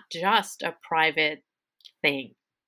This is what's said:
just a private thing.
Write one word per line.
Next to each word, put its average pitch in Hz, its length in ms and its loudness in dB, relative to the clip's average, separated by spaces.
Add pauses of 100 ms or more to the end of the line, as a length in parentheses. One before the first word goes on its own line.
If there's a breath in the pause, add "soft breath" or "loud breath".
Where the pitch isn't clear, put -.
(120)
just 190 500 0
a 170 140 -4 (120)
private 156 560 0 (580)
thing. 139 320 -2 (340)